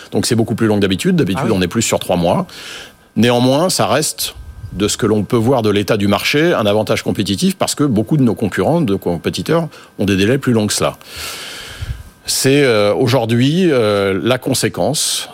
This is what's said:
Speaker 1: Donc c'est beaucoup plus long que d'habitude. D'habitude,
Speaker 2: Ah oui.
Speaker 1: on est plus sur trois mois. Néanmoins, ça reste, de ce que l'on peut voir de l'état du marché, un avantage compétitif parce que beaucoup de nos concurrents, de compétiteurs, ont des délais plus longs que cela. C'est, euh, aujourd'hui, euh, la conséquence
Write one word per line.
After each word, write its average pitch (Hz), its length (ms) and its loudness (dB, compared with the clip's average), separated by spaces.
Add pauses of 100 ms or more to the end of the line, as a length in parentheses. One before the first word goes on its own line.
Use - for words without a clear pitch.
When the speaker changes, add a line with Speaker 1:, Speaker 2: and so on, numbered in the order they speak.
(120)
Speaker 1:
Donc 107 120 0
c'est - 100 0
beaucoup 113 200 0
plus 113 120 0
long 107 100 2
que 101 40 2
d'habitude. 98 360 0
D'habitude, 117 280 0
Speaker 2:
Ah - 60 0
oui. 110 80 2
Speaker 1:
on - 20 0
est 90 80 0
plus 117 140 -2
sur - 160 0
trois - 180 -2
mois. 90 300 0 (680)
Néanmoins, 127 520 2
ça 117 180 0
reste, - 480 -2 (380)
de 101 160 0
ce - 80 -2
que - 80 -2
l'on 107 180 2
peut 107 140 -2
voir 120 240 2
de 107 80 2
l'état 104 300 2
du 101 100 0
marché, 147 460 2
un 113 100 0
avantage 107 380 0
compétitif 98 540 -2
parce - 180 -2
que 143 100 0
beaucoup 117 320 0
de 143 60 4
nos 113 120 2
concurrents, 107 460 0
de 104 140 0
compétiteurs, 98 720 -2 (300)
ont 104 80 0
des 98 100 2
délais 104 220 2
plus 127 160 0
longs 107 120 2
que 101 60 -2
cela. - 240 -2 (1300)
C'est, 139 400 2
euh, 104 300 4
aujourd'hui, 123 760 2
euh, 101 520 2
la 120 160 0
conséquence 120 960 -2